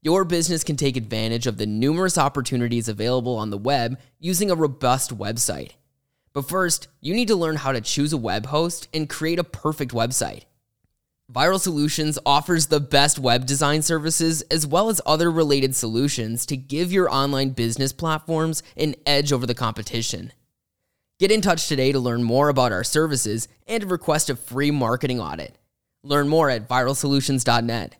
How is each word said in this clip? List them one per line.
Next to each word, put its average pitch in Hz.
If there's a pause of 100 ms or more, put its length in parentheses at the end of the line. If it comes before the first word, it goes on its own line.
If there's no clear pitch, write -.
Your 180
business 165
can 151
take 135
advantage 113
of 107
the 104
numerous 151
opportunities 120
available 120
on 107
the 101
web 123 (200)
using 180
a 180
robust 131
website. 101 (600)
But 143
first, 175 (140)
you 160
need 233
to 214
learn 160
how 135
to 120
choose 147
a 156
web 110
host 156
and 156
create 165
a 175
perfect 151
website. 117 (840)
Viral 156
Solutions 151
offers 151
the 151
best 143
web 127
design 143
services 160
as 156
well 165
as 220
other 156
related 143
solutions 117
to 147
give 139
your 185
online 135
business 123
platforms 160 (140)
an 151 (100)
edge 143
over 127
the 120
competition. 113 (880)
Get 196
in 220
touch 170
today 135
to 139
learn 120
more 127
about 131
our 92
services 135 (180)
and 226
to 202
request 165
a 127
free 139
marketing 127
audit. 80 (440)
Learn 143
more 156
at 117
viral 127
solutions 139
dot 120
net. 113